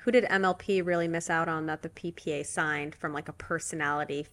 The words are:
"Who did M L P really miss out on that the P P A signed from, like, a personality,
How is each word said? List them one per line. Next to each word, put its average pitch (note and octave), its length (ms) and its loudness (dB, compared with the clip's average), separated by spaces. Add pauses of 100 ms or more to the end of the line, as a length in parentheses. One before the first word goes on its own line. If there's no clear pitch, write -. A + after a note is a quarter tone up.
"Who A#3+ 100 2
did B3 180 6
M F#3+ 160 4
L F#3 100 4
P F#3+ 280 0
really E3+ 260 2
miss E3+ 220 -2
out E3 180 2
on D#3+ 180 -2
that D#3 140 -4
the E3 80 -8
P E3 240 -8
P - 200 -6
A D3 100 -2
signed D3+ 540 -2
from, D3+ 180 -4
like, D3+ 160 -8
a - 20 -14
personality, D3 1000 -2